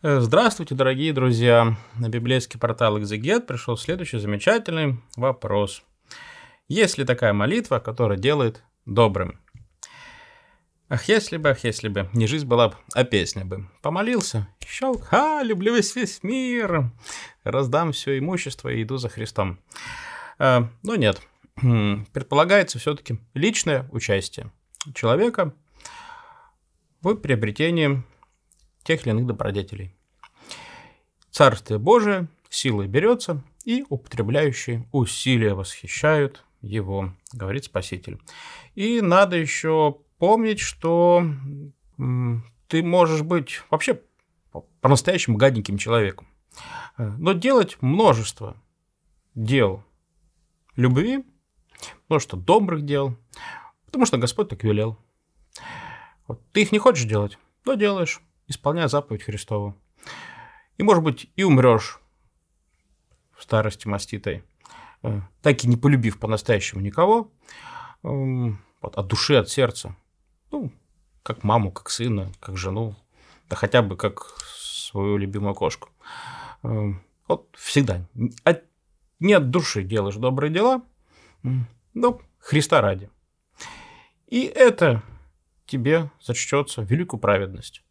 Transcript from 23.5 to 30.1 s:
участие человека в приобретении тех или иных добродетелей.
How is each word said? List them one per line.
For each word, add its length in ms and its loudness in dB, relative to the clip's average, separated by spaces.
участие 600 -4
человека 580 0
в 140 0
приобретении 880 0
тех 200 0
или 60 0
иных 160 0
добродетелей. 680 -6